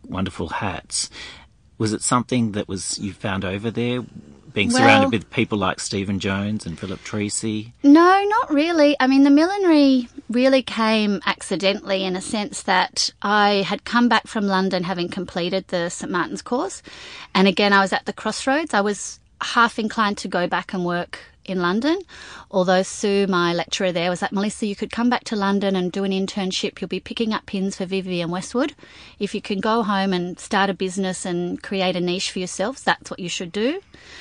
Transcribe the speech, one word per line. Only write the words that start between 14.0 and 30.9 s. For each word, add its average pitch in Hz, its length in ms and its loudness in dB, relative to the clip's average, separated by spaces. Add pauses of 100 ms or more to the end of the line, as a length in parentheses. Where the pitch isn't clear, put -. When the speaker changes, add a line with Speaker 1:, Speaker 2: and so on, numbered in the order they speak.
Speaker 2:
back 220 180 2
from 202 220 -2
London 190 340 0
having 175 260 -2
completed 180 600 -4
the 170 220 -2
Saint - 200 -10
Martin's 180 320 -4
course. 302 400 -4 (540)
And 190 100 6
again, 202 260 4
I 196 80 6
was 196 120 2
at - 140 -4
the 208 60 -6
crossroads. 269 600 -2
I 208 60 4
was 202 400 -4 (240)
half - 360 2
inclined 208 400 -2
to 196 100 -10
go 180 180 0
back 180 260 -4
and 180 120 -2
work 175 360 -4 (260)
in 190 140 -2
London, 226 400 2 (500)
although 185 320 4
Sue, 202 440 0
my 175 260 2
lecturer 180 400 -2
there, 175 180 0
was 180 120 -4
like, 196 100 -4
"Melissa, 208 340 -2
you 202 100 -4
could - 160 -8
come 240 180 2
back - 140 -2
to 226 120 -6
London 196 380 0
and 180 160 0
do 196 140 -4
an 196 80 -2
internship. 190 680 -4
You'll 185 80 -6
be 185 120 -4
picking 220 320 -4
up - 140 -4
pins 196 300 -4
for 185 100 -6
Vivienne 180 440 -2
Westwood. 240 440 -2 (440)
If 208 160 -4
you 196 60 -4
can 196 180 -4
go 226 240 0
home 196 300 0
and 175 260 -4
start 196 320 2
a 185 40 -2
business 185 520 -4